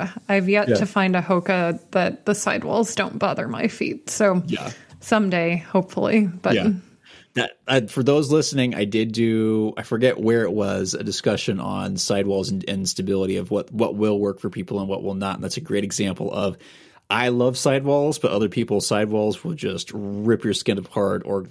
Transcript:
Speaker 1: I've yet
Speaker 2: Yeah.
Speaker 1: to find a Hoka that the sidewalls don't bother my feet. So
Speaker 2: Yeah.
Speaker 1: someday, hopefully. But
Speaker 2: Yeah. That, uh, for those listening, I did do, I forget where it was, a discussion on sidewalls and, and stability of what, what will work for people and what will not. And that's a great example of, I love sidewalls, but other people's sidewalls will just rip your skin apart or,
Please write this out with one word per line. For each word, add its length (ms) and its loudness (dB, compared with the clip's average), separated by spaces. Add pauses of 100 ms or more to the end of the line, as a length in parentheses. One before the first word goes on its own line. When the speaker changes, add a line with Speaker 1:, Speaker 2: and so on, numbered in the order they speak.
(280)
Speaker 1:
I've 220 2
yet 200 4
Speaker 2:
Yeah. 60 6
Speaker 1:
to 100 2
find 300 2
a 60 2
Hoka 580 0 (120)
that 340 0
the 100 2
sidewalls 600 -2
don't 240 -4
bother 280 -2
my 200 -4
feet. 420 -6
So 380 2
Speaker 2:
Yeah. 240 -4 (280)
Speaker 1:
someday, 580 0 (120)
hopefully. 580 2 (140)
But 140 2
Speaker 2:
Yeah. 160 2 (640)
That, 160 0 (160)
uh, 140 4
for 220 -2
those 280 4
listening, 420 2
I 120 0
did 260 0
do, 680 2
I 60 -8
forget 360 2
where 220 4
it 100 0
was, 440 -2
a 80 -6
discussion 560 -2
on 360 -4
sidewalls 540 -2
and, 180 -4
and 220 -4
stability 480 -2
of 140 -6
what, 200 -2
what 240 -2
will 240 2
work 200 -2
for 100 -6
people 300 -6
and 100 -6
what 140 -6
will 100 -4
not. 220 -4
And 80 -12
that's 120 -6
a 60 -8
great 220 -2
example 500 -4
of, 240 -2 (520)
I 200 2
love 280 2
sidewalls, 640 2
but 120 0
other 180 2
people's 380 -2
sidewalls 560 0
will 100 -4
just 400 -6
rip 500 0
your 120 0
skin 240 -2
apart 440 -2
or, 280 -4